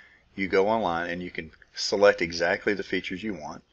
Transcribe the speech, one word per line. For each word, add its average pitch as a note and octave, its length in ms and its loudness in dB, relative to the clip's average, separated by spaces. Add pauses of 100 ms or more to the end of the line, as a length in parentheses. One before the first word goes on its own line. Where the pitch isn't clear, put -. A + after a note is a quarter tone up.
(340)
you G2 140 -4
go G2 220 4
online F2 400 0
and F2 120 -6
you F2+ 100 -8
can E2 200 -12 (240)
select G2+ 460 4
exactly F2 520 0
the F#2+ 100 -4
features F#2 380 -6
you G#2+ 120 -6
want, D2+ 400 -12